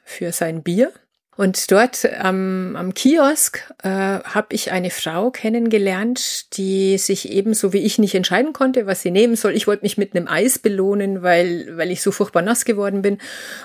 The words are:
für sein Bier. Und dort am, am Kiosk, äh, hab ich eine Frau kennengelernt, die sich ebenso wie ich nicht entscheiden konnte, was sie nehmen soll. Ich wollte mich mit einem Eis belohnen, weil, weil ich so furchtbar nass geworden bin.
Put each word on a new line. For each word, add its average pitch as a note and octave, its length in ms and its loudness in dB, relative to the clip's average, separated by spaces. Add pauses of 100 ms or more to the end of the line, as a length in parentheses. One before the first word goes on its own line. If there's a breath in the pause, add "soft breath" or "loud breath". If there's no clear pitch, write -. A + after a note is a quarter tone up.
für - 280 -8
sein E3 300 -4
Bier. A3 300 0 (440)
Und F#3+ 340 0
dort A3 340 4 (140)
am, F#3+ 560 -2
am F3+ 200 -6
Kiosk, D4 680 2 (220)
äh, F#3+ 40 0
hab G3 640 -2
ich - 200 -4
eine F3+ 180 -2
Frau F3+ 400 -2
kennengelernt, A3 1300 -2
die F#3+ 420 2
sich - 320 -2
ebenso G3+ 420 2
wie G3+ 120 2
ich A3 140 0
nicht G3 180 2
entscheiden G#3 360 0
konnte, C4 340 0
was F#3+ 160 -2
sie F3 100 -2
nehmen A3+ 240 4
soll. G3 180 0
Ich - 140 0
wollte G#3 160 0
mich G#3 140 -2
mit G3 180 -2
einem F3 100 -2
Eis G3 320 0
belohnen, G3 640 0
weil, F3 540 2
weil E3+ 160 -2
ich F3+ 100 -6
so G3+ 80 2
furchtbar F#3+ 320 0
nass A3+ 220 0
geworden G3+ 380 0
bin. G3+ 160 0 (460 loud breath)